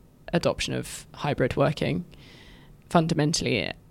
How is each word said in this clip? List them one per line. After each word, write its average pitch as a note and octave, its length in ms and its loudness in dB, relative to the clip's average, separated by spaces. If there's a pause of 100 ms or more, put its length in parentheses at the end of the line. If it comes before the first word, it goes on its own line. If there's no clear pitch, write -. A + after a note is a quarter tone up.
(320)
adoption - 400 0
of - 420 -8
hybrid C3+ 420 -2
working. D3 480 0 (840)
Fundamentally, D3+ 680 2
it, - 200 -2 (140)